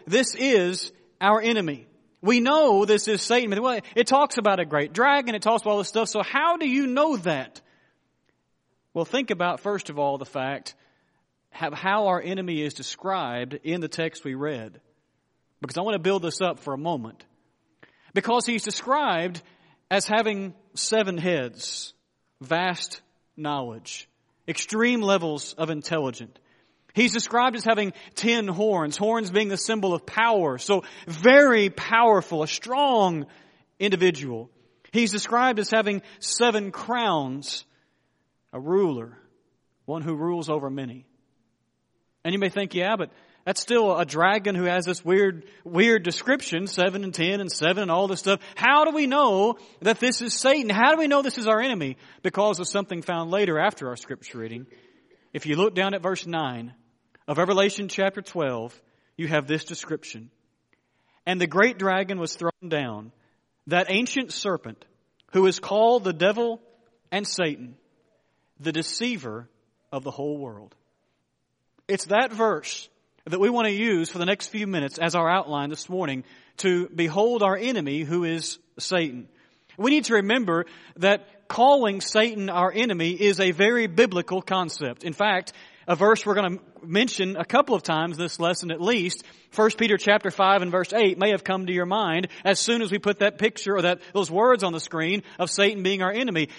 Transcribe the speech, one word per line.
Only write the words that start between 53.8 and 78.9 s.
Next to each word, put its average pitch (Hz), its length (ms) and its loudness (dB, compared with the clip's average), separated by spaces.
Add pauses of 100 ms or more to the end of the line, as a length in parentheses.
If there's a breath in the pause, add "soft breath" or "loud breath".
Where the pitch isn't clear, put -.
our 123 80 -8
scripture - 420 -14
reading. 113 300 -12 (640 soft breath)
If 143 120 -10
you 151 120 -2
look 196 180 2
down 190 200 0
at 180 80 -6
verse 185 220 -4
nine 127 480 -6 (540 soft breath)
of 147 120 -4
Revelation 196 500 2
chapter 196 340 -4
twelve, 127 580 -6 (360)
you 165 120 -6
have 151 180 0
this 156 180 -2
description. 147 640 -12 (960)
"And 180 140 -2
the - 60 0
great 196 320 4
dragon 190 400 0
was 165 180 -6
thrown 170 320 -6
down, 120 440 -6 (540)
that 175 240 2
ancient 240 420 -2
serpent, 160 520 -6 (480)
who 190 140 6
is 180 120 2
called 226 460 2
the 185 80 -2
devil 220 500 -2 (480)
and 202 160 -4
Satan, 143 500 -6 (840)
the 151 120 -4
deceiver 135 760 -6 (420)
of 135 140 -8
the 139 60 -8
whole 147 280 -8
world." 107 360 -14 (1120)
It's 190 180 -4
that 226 260 2
verse 214 560 -2 (360)
that 175 160 -4
we 202 80 4
want 233 200 2
to 202 40 0
use 202 380 0
for 180 80 -12
the 175 80 -2
next 196 220 -2
few 208 180 -6
minutes 151 320 -4
as 165 160 0
our 170 160 2
outline 147 400 -2
this - 180 -12
morning 151 360 -4 (340 soft breath)
to 180 300 0
behold 196 540 0
our 196 140 4
enemy 175 460 -2
who 170 220 -2
is 165 340 -4 (200)
Satan. 147 500 -4 (500 soft breath)